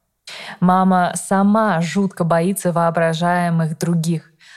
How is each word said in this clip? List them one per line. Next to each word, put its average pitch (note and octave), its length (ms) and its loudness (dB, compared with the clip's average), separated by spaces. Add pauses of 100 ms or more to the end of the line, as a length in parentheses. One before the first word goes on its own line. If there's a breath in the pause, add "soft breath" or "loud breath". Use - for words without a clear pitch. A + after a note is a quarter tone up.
(600 loud breath)
Мама F#3 540 2
сама G3+ 640 0
жутко F#3 440 -2
боится E3+ 480 0
воображаемых E3 1080 0
других. E3 540 -2 (240 loud breath)